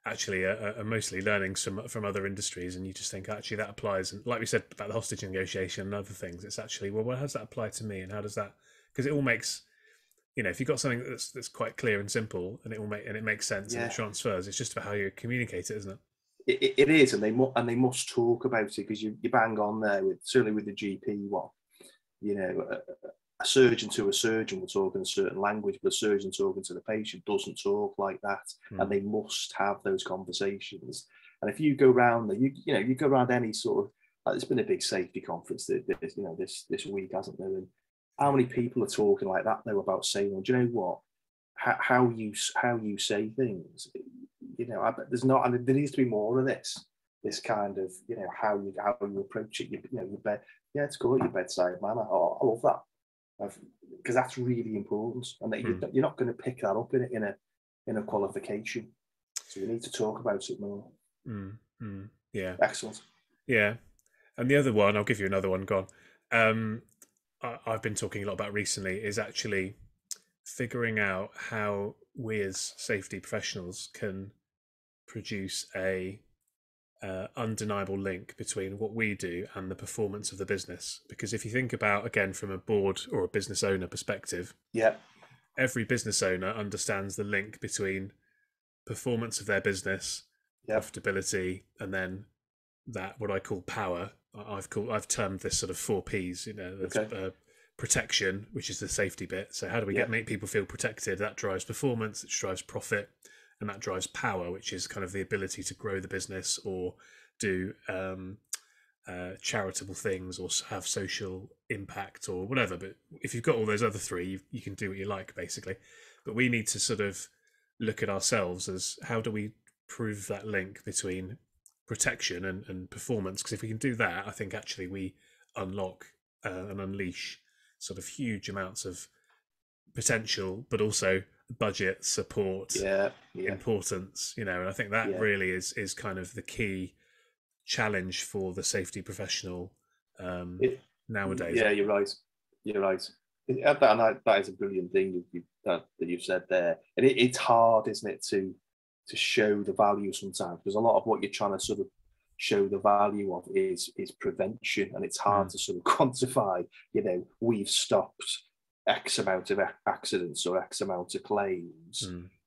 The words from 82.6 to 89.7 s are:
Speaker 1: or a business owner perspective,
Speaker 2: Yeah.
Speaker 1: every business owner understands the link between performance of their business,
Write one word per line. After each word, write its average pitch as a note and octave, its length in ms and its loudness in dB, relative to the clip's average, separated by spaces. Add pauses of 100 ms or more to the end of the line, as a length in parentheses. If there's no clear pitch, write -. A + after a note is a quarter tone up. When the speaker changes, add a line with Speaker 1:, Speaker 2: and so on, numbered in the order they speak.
Speaker 1:
or G2 120 2
a F2+ 40 -2
business G2 340 -2
owner G2 240 2
perspective, - 680 -6 (180)
Speaker 2:
Yeah. A2 240 6 (600)
Speaker 1:
every B2 280 2
business A2+ 380 0
owner F#2 260 2
understands G2+ 680 -2
the G#2 80 -2
link G#2 360 -2
between G2 520 -4 (760)
performance A#2 540 -2
of - 60 -10
their G2 140 4
business, F#2+ 640 -2 (420)